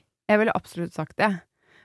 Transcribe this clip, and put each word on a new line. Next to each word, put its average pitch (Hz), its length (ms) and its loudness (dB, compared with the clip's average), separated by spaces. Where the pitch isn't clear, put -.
Jeg 214 100 6
ville 220 160 2
absolutt 170 380 -8
sagt - 240 -8
det. 208 100 2